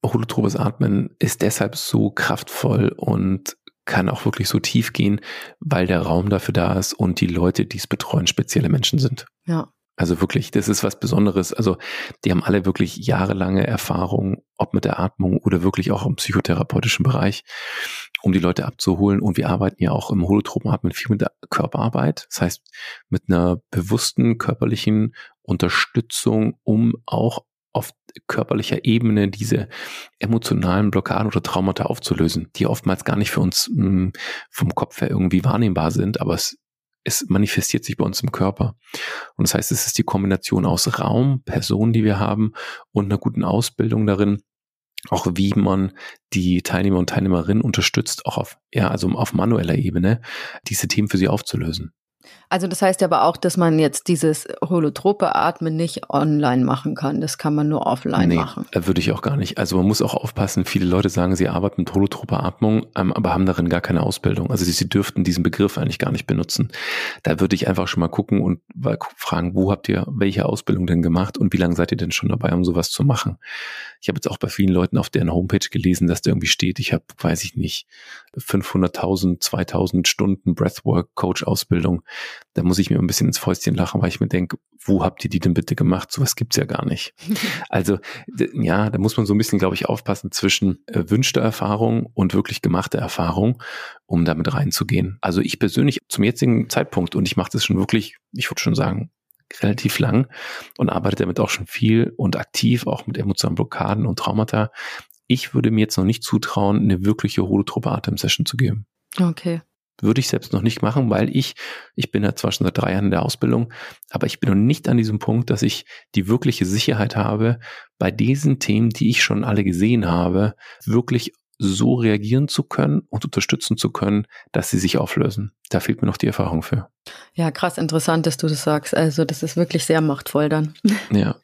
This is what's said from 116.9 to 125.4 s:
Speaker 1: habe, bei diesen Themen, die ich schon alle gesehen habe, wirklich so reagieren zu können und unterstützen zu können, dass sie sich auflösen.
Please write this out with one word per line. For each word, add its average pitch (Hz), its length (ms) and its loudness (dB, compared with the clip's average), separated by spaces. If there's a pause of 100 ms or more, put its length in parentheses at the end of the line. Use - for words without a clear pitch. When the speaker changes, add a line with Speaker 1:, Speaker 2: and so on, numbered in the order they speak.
Speaker 1:
habe, 107 460 0 (380)
bei 95 120 2
diesen 135 480 2
Themen, 110 320 2
die 113 200 0
ich - 120 2
schon 104 220 0
alle 104 180 0
gesehen 98 440 2
habe, 90 500 2 (280)
wirklich 120 480 0 (260)
so 107 360 2
reagieren 113 540 2
zu - 160 -2
können 147 440 0
und - 160 -6
unterstützen - 520 -2
zu - 140 -2
können, 104 360 0 (240)
dass - 200 -2
sie 104 80 0
sich 92 200 0
auflösen. - 540 -2 (180)